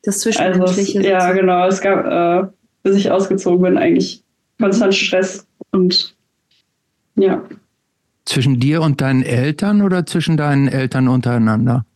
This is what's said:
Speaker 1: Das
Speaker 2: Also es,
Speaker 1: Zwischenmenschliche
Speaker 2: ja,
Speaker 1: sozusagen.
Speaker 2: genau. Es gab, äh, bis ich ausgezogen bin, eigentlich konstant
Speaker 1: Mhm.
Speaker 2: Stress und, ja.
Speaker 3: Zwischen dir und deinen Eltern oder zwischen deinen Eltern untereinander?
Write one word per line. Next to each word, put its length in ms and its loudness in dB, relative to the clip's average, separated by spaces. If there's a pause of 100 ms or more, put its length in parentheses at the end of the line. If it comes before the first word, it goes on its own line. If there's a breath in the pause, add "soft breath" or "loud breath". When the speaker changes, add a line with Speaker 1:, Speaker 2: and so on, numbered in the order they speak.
Speaker 1:
Das 120 -4 (100)
Speaker 2:
Also 40 0
es, 80 -2
Speaker 1:
Zwischenmenschliche 640 0
Speaker 2:
ja, 180 2
Speaker 1:
sozusagen. 200 0
Speaker 2:
genau. 280 2
Es 140 -2
gab, 240 -2 (400)
äh, 40 -14 (340)
bis 120 2
ich 160 0
ausgezogen 520 0
bin, 140 2
eigentlich 460 0 (360)
konstant 340 2
Speaker 1:
Mhm. 20 2
Speaker 2:
Stress 520 -4 (240)
und, 440 0 (1000)
ja. 280 0 (800)
Speaker 3:
Zwischen 340 0
dir 220 0
und 200 0
deinen 220 0
Eltern 580 0
oder 240 0
zwischen 320 -2
deinen 300 0
Eltern 400 -2
untereinander? 760 0 (100)